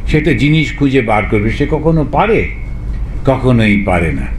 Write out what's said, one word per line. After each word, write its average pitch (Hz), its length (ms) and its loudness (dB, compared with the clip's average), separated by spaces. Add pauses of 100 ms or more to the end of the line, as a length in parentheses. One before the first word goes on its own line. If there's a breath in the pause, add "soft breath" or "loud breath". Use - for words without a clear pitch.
সে 156 100 2
একটা 151 140 0
জিনিস 147 440 0
খুঁজে 135 240 2
বার 107 300 0
করবে, 107 200 0
সে 143 200 -2
কখনো 156 420 0
পারে? 165 360 0 (760)
কখনোই 120 560 2
পারে 87 300 0
না। 67 140 -4 (120)